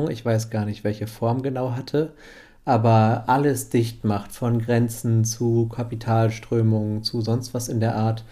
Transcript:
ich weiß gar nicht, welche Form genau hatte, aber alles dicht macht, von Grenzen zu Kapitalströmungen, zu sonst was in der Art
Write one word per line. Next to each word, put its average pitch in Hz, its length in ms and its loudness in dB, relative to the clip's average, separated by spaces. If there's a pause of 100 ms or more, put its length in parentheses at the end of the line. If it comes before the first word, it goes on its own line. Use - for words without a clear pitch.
ich - 160 -8
weiß 113 240 0
gar 107 160 -2
nicht, 104 180 -6
welche 104 240 -4
Form 120 340 -2
genau 127 360 -4
hatte, 151 340 -2 (540)
aber 113 640 4
alles 135 420 2
dicht 117 340 0
macht, 104 300 -2
von 117 260 0
Grenzen 117 640 2
zu 117 460 0
Kapitalströmungen, 113 1300 0
zu 120 180 -4
sonst 113 320 -4
was 120 160 -6
in 117 100 -2
der 113 160 0
Art 113 360 -2